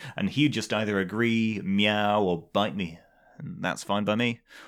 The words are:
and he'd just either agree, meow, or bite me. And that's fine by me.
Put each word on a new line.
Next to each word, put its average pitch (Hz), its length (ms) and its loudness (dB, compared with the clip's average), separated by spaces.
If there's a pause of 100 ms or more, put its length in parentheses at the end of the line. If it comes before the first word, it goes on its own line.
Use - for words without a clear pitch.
(160)
and 98 120 0
he'd 139 240 2
just 110 220 -4
either 104 260 0
agree, 110 640 0
meow, 104 580 4
or 90 300 0
bite 101 240 0
me. 85 220 -6 (400)
And 90 260 -12
that's - 200 -4
fine 101 200 -2
by 104 120 0
me. 120 240 -2 (280)